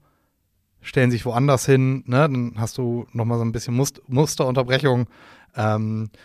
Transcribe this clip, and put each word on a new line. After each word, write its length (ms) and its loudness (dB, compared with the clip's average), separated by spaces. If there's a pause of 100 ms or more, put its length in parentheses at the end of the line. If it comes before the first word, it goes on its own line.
(840)
stellen 280 0
sich 140 -2
woanders 420 2
hin, 400 2
ne? 220 2
Dann 280 -4
hast 220 -4
du 340 -4
noch 120 -4
mal 140 0
so 60 -2
ein 80 -2
bisschen 240 -6
Must-, 320 -2
Musterunterbrechung. 1000 0 (480)
Ähm, 540 -2 (140)